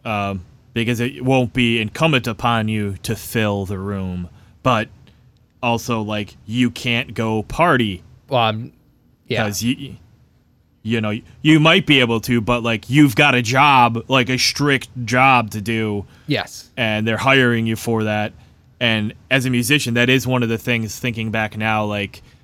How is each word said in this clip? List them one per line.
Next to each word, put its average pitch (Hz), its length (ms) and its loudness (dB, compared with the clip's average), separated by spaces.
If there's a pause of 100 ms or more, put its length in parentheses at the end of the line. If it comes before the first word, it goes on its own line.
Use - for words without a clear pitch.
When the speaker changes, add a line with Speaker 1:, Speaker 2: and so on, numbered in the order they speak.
Speaker 1:
um, 101 400 -6 (280)
because 117 280 -2
it 131 240 -6
won't 127 280 2
be 117 280 0
incumbent 131 460 0
upon 113 420 -2
you 104 340 -2
to 117 140 -4
fill 104 500 -2
the 95 120 -6
room, 95 500 -6 (340)
but 117 260 0 (720)
also, 117 380 -2
like, 104 360 -6 (100)
you 120 240 0
can't 120 440 -4
go 110 280 -2
party. 123 600 0 (260)
Speaker 2:
Well, 131 120 0
I'm, 113 320 -2 (540)
yeah. 110 180 -2
Speaker 1:
'Cause 101 180 -6
you, 131 340 -6 (840)
you 113 180 -2
know, 107 120 -4 (300)
you 156 180 6
might 160 240 4
be 143 160 4
able 117 200 2
to, 120 200 0
but, 120 220 -2
like, 117 260 -4
you've 139 280 6
got 147 180 4
a 123 80 2
job, 123 680 4
like, 127 220 2
a 127 80 0
strict 139 500 0 (160)
job 123 460 4
to 110 100 -8
do. 107 460 -4 (220)
Speaker 2:
Yes. - 480 -6
Speaker 1:
And 110 300 0
they're 113 120 0
hiring 120 480 2
you 110 100 -2
for 110 280 -2
that. 107 280 -4 (480)
And 110 320 0 (180)
as 131 140 0
a 131 60 -2
musician, 123 440 0
that 120 140 2
is 127 200 2
one 127 160 0
of 113 40 -4
the 113 100 -2
things, 113 380 -4
thinking 113 360 -6
back 107 240 -4
now, 107 280 -2
like, 104 380 -6 (220)